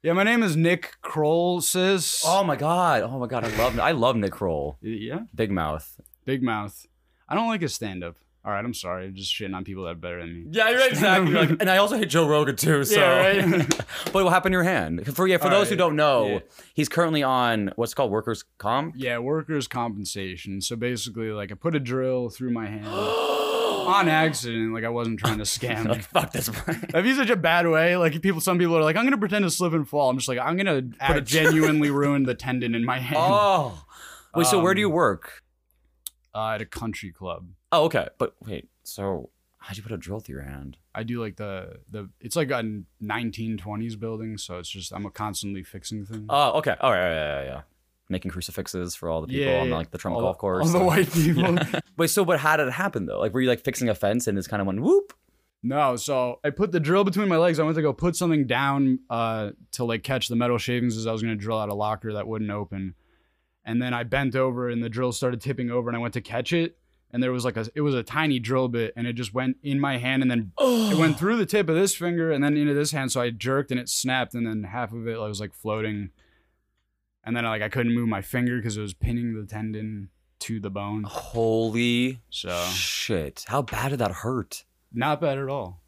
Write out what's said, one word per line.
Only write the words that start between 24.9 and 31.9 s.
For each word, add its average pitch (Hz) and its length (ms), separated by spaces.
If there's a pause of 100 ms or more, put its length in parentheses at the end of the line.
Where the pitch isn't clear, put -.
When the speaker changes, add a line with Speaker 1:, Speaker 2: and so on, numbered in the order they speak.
Speaker 1:
trying 110 200
to 107 60
Speaker 2:
<laughs> - 0
Speaker 1:
scam. 113 440
Speaker 2:
Like, 104 160
fuck - 280
this. - 160
Speaker 1:
That'd 170 560
be 262 100
such 247 160
a 226 60
bad 170 320
way. 165 280
Like, 165 260
people, 180 180
some 180 180
people 170 200
are 156 40
like, 156 140
"I'm 233 80
gonna 269 140
pretend 196 260
to 175 60
slip 175 240
and 151 120
fall." 143 240
I'm 127 60
just 127 120
like, 123 100
"I'm 147 180
gonna 170 260
Speaker 2:
Put 120 180
a 135 40 (140)
Speaker 1:
act-, 131 80
genuinely 156 640